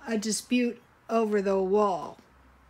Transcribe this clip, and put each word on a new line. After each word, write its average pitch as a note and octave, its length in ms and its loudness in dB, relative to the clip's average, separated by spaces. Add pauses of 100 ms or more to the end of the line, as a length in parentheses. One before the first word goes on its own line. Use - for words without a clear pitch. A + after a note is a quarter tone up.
a A3+ 100 -2
dispute A3 640 -2 (300)
over G#3+ 320 2
the G3 180 2
wall. F#3+ 580 0 (520)